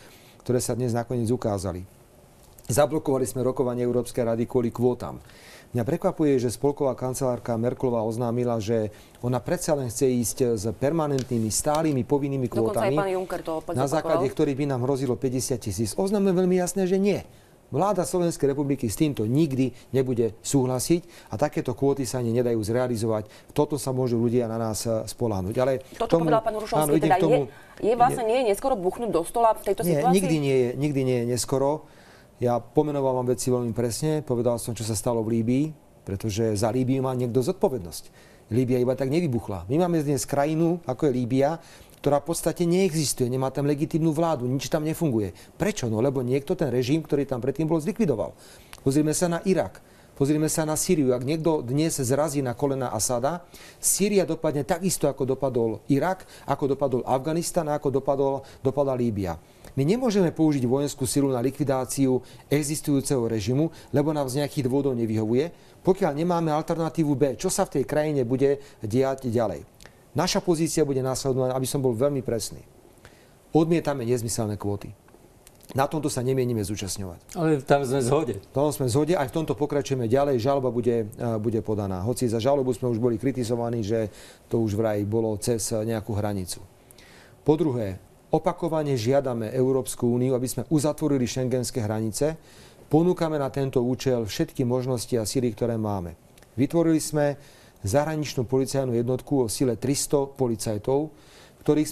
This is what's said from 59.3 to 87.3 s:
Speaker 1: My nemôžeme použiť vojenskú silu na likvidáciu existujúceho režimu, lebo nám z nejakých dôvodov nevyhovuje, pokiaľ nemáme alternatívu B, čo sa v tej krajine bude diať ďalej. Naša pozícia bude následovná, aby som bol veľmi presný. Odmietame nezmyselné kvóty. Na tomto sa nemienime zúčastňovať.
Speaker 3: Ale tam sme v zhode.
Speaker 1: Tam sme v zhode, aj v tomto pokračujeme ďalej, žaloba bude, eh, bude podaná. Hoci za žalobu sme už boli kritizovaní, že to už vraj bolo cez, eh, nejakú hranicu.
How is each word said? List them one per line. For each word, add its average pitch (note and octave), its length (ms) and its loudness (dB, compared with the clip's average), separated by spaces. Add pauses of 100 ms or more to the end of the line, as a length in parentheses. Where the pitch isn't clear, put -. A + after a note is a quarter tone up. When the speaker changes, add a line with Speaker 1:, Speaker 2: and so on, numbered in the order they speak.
Speaker 1:
My C3+ 80 2
nemôžeme G3+ 480 2
použiť D3 320 2
vojenskú C3+ 400 0
silu C#3 240 2
na B2+ 80 0
likvidáciu C3 800 0 (320)
existujúceho C#3 800 0
režimu, A#2 400 0 (240)
lebo C#3+ 160 2
nám D3 160 0
z C3 160 -2
nejakých C#3 240 -2
dôvodov C3+ 320 0
nevyhovuje, A#2 560 0 (320)
pokiaľ F3 320 2
nemáme E3+ 320 0
alternatívu D#3 640 0
B, C#3 100 2 (140)
čo F#3 160 -2
sa G3+ 160 0
v - 80 -4
tej C3 80 2
krajine D3+ 400 0
bude C3+ 320 2 (240)
diať C3 480 -2
ďalej. G#2+ 320 0 (560)
Naša F3+ 240 0
pozícia D#3+ 400 0
bude C#3 240 2
následovná, C3 480 0
aby C3 160 -2
som D3 80 -2
bol C3 160 2
veľmi C3+ 320 0
presný. G#2+ 400 -6 (880)
Odmietame D3+ 480 2
nezmyselné A2+ 560 -2
kvóty. G2+ 320 -6 (880)
Na C#3 80 4
tomto D3 240 -2
sa B2 160 -4
nemienime B2 400 0
zúčastňovať. F#2+ 720 -8
Speaker 3:
Ale D#3+ 240 2
tam C#3+ 240 2
sme C3 160 0
v A#2 80 0
zhode. D3 260 2 (140)
Speaker 1:
Tam C#3+ 240 0
sme C3 160 -2
v G#2+ 80 -2
zhode, D3+ 160 2
aj C#3+ 160 0
v - 80 -6
tomto D3 160 -2
pokračujeme C3+ 560 -2
ďalej, C3+ 320 2
žaloba C3 320 0
bude, A#2 320 0
eh, A2+ 320 -4
bude G#2+ 240 0
podaná. G2 400 -2
Hoci B2 240 -2
za A2+ 160 0
žalobu C3 320 2
sme B2 160 -4
už A#2 80 0
boli A#2 240 0
kritizovaní, A#2 640 -2
že A2 240 0 (400)
to - 80 0
už A2 160 2
vraj G#2 320 0
bolo A2 320 -2
cez, A#2 320 -2
eh, A2 160 -2
nejakú A2 320 -4
hranicu. G2+ 480 -4 (800)